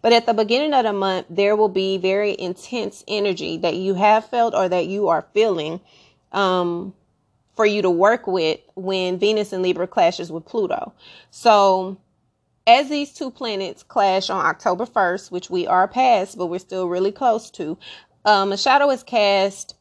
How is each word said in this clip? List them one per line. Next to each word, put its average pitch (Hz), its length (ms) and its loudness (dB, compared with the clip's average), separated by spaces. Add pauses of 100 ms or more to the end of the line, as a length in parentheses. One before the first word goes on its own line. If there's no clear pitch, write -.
But 233 140 4
at 233 100 2
the 233 80 0
beginning 233 400 0
of 254 120 2
the 208 100 -2
month, 190 340 -4
there 202 260 0
will 214 140 2
be 190 300 -2
very 190 400 0
intense 202 680 -8
energy 175 520 -4
that 170 180 -2
you 190 160 -2
have 208 380 2
felt 233 240 0
or 185 160 0
that 180 160 -2
you 196 220 -4
are 165 260 -2
feeling, 180 460 0 (520)
um, 185 640 -2 (600)
for 220 120 2
you 208 160 0
to 185 80 2
work 202 360 2
with 165 320 -2 (160)
when 185 440 -4
Venus 208 340 0
and 185 100 -4
Libra 180 240 0
clashes 175 460 0
with 160 140 -12
Pluto. - 480 -4 (360)
So 196 680 2 (680)
as 262 220 6
these 285 260 -4
two 262 160 -8
planets 208 540 -8
clash 190 440 0
on 180 160 -4
October 190 400 -2
first, 185 460 -2
which 180 180 -10
we 175 200 -4
are 185 180 2
past, 240 500 0
but 180 100 -4
we're 175 120 -6
still 185 300 -6
really 185 240 -2
close 226 400 -2
to, 156 260 -8 (460)
um, 202 260 4
a 196 80 -4
shadow 277 320 4
is 254 140 -4
cast 202 760 0